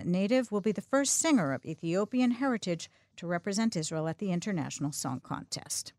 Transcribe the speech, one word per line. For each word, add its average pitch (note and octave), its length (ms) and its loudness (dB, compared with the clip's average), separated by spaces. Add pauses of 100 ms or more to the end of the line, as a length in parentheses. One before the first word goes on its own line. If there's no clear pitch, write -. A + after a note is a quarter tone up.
native G3+ 480 2
will G3+ 80 0
be G#3+ 100 2
the G3+ 80 -2
first C4+ 380 2
singer A3+ 340 4
of C3 140 -4
Ethiopian G3+ 640 2
heritage A#3 580 -2 (280)
to E3+ 100 -8
represent G3 480 0
Israel D#3+ 320 -2
at D#3+ 120 -4
the G3 120 -2
International D3 640 -2
Song B2+ 260 -4
Contest. - 800 -8